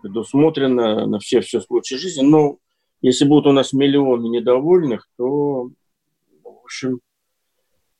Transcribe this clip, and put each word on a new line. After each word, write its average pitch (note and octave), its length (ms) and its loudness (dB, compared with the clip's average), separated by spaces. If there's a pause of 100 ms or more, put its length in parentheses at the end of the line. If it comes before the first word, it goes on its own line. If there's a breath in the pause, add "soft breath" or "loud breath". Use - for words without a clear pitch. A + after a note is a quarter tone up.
предусмотрено A#2+ 1040 -2
на G#2+ 120 -4
все, A#2 220 0
все - 200 -4
случаи - 340 -4
жизни. D#3 280 -6
Но D3 340 4 (440)
если B2+ 240 2
будут C#3+ 220 4
у C#3+ 40 6
нас C3+ 220 0
миллионы C3+ 540 0
недовольных, B2+ 800 0 (100)
то, C3+ 520 -4 (760)
в - 200 -20
общем, B2+ 360 -8 (1000)